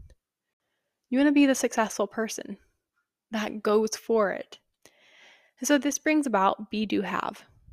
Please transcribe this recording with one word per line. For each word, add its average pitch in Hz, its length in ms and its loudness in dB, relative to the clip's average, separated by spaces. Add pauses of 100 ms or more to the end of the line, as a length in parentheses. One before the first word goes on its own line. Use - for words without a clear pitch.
(1080)
You 247 100 2
wanna 294 120 4
be 285 140 6
the 269 100 4
successful 220 520 -2
person - 500 -8 (760)
that 214 300 -6
goes 220 340 2
for 214 360 0
it. - 280 -12 (1000)
And 247 80 -6
so 294 100 4
this 269 220 -2
brings 302 260 0
about 208 460 0
be, 214 140 -2
do, 202 160 -2
have, - 420 -6 (300)